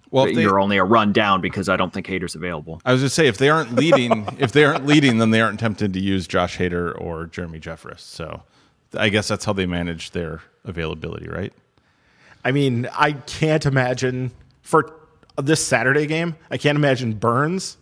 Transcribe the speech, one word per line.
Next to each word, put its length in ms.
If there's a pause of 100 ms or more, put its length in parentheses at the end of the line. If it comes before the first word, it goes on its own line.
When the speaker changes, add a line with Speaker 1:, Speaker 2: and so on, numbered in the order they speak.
(100)
Speaker 1:
Well, 140
if 60
Speaker 2:
that 60
Speaker 1:
they 60
Speaker 2:
you're 180
only 180
a 60
run 280
down 280
because 280
I 80
don't 160
think 140
Hader's 280
available. 500
Speaker 1:
I 80
was 100
gonna 80
say, 180
if 100
they 100
aren't 260
leading, 580
Speaker 2:
<laughs> 60
Speaker 1:
if 140
they 120
aren't 220
leading, 320
then 120
they 100
aren't 200
tempted 340
to 60
use 260
Josh 320
Hader 420
or 260
Jeremy 340
Jeffress. 400
So 420 (540)
I 120
guess 200
that's 160
how 80
they 140
manage 460
their 280 (240)
availability, 640
right? 240 (920)
Speaker 3:
I 80
mean, 440
I 160
can't 540
imagine 640 (320)
for 300 (440)
this 280
Saturday 420
game, 300 (140)
I 60
can't 200
imagine 380
Burns, 680